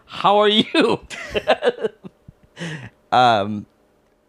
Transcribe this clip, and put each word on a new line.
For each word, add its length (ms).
how 340
are 100
you?" 560
<laughs> 560
Um, 560